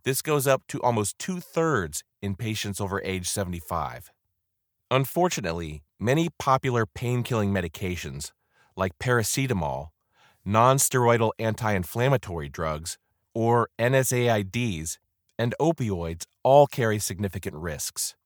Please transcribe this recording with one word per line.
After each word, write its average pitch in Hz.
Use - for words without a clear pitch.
This 131
goes 147
up 135
to -
almost 113
two-thirds 160
in 98
patients 107
over 98
age 92
seventy-five. 85
Unfortunately, 92
many 139
popular 120
pain-killing 120
medications, 85
like 92
paracetamol, 107
non-steroidal 117
anti-inflammatory 107
drugs, 80
or 117
N 123
S 131
A 123
I 110
Ds, 95
and 117
opioids 98
all 139
carry 110
significant 95
risks. 76